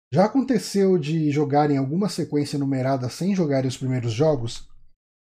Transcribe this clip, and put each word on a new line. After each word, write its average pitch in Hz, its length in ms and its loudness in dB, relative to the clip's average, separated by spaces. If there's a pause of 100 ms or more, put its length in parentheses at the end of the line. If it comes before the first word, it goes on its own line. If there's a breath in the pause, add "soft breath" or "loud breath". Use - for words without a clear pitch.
(120)
Já 175 140 4
aconteceu 202 720 2
de 151 340 0
jogarem 143 460 2
alguma 151 320 -2
sequência 147 480 -2
numerada 135 520 -2
sem 190 260 -2
jogarem 139 320 0
os 123 100 -4
primeiros 127 340 -2
jogos? 123 560 -2 (720)